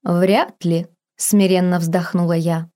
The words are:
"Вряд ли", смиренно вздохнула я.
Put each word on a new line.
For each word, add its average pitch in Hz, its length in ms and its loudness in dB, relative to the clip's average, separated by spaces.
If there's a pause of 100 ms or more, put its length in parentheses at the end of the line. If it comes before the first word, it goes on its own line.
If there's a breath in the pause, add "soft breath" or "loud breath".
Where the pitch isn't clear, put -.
"Вряд 190 600 0
ли", 170 240 -2 (280)
смиренно 180 640 2
вздохнула 170 540 -2
я. 165 420 -2